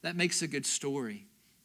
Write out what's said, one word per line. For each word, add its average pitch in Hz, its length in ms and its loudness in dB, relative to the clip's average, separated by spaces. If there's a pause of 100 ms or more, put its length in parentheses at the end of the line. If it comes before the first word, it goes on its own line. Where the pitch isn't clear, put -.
That 175 140 -2
makes 175 240 4
a 165 80 0
good 139 160 -2
story. 127 640 -2 (380)